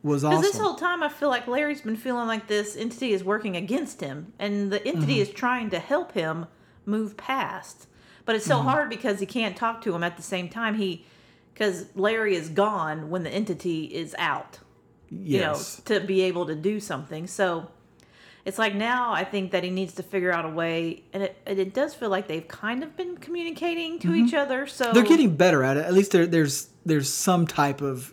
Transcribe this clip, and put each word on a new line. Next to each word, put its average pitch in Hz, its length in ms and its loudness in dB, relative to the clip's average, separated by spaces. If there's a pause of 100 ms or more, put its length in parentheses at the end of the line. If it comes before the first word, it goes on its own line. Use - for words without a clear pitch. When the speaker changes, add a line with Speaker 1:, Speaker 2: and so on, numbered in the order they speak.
Speaker 1:
was 143 200 2
Speaker 2:
'Cause 151 100 4
Speaker 1:
awesome. 311 100 6
Speaker 2:
this 403 160 2
whole 392 160 0
time, 349 280 -2
I 294 60 0
feel 294 200 -2
like 247 180 0
Larry's 294 340 -2
been 220 160 -4
feeling 240 300 -4
like 220 220 -4
this 208 280 -2
entity 240 360 -4
is 185 120 0
working 202 320 -2
against 214 440 -4
him, 147 380 -10
and 202 340 -2
the 202 140 -2
entity 240 280 0
Speaker 1:
Mm-hmm. 214 80 4
Speaker 2:
is - 80 0
trying 247 400 -2
to 170 80 -2
help 320 340 -2
him 165 340 -4 (380)
move 214 320 -4
past. - 720 -6 (400)
But 220 100 2
it's 214 100 -2
so - 120 4
Speaker 1:
Mm-hmm. 262 100 2
Speaker 2:
hard 202 220 2
because 208 300 -2
he 190 60 -2
can't 220 300 -4
talk 226 260 -2
to 196 120 -2
him 170 80 -2
at 170 140 -2
the 170 60 -16
same 180 260 -6
time. 220 260 -2
He, 190 320 -4 (480)
'cause 185 400 -2
Larry 208 400 2
is 160 140 -4
gone 160 640 0
when 180 120 -4
the 151 80 -6
entity 170 540 -2
is 165 340 -8
out, - 400 -4 (500)
you 170 300 -2
know, 156 140 2
Speaker 1:
Yes. - 340 -8
Speaker 2:
to 208 140 2
be 190 220 2
able 175 240 0
to 156 80 -4
do 196 260 -2
something. 156 460 -8
So 180 420 -2 (760)
it's 196 140 -8
like 214 160 0
now 240 380 0
I 175 120 0
think 190 280 -4
that 180 120 0
he 180 60 -4
needs 185 240 -4
to 185 80 -10
figure 185 300 0
out 165 120 0
a 160 60 -4
way, 165 540 -2 (100)
and 196 80 -2
it, 190 140 -4 (100)
and 196 120 -2
it 190 140 0
does 294 220 -2
feel 226 160 -4
like 190 180 0
they've 160 180 -6
kind 240 360 -6
of 311 140 -12
been 359 200 -8
communicating 339 840 -6
to 175 80 0
Speaker 1:
Mm-hmm. 220 180 6
Speaker 2:
each 240 80 0
other. 285 320 0
So 240 260 -2
Speaker 1:
They're 233 100 10
getting 269 340 8
better 165 260 6
at 135 160 4
it. 160 80 0
At 180 80 2
least 196 180 6
there, 170 140 8
there's, 160 420 2 (160)
there's 151 260 2
some 175 360 4
type 139 340 0
of 135 320 -6